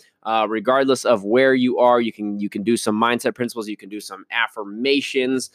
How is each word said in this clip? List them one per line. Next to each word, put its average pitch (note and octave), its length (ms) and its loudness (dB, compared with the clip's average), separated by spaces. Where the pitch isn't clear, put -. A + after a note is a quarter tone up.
Uh, A2 240 0
regardless B2+ 600 0
of G#2+ 180 2
where C3 300 4
you B2 240 0
are, A#2+ 240 4
you A2 100 -4
can, G#2 260 -8
you G2+ 120 -4
can G#2 120 -6
do A2+ 140 2
some G#2+ 240 -2
mindset A#2+ 340 0
principles. A#2 340 -8
You G#2 100 -10
can G2+ 100 -20
do G#2 120 -12
some G2 300 -16
affirmations. B2+ 1200 -2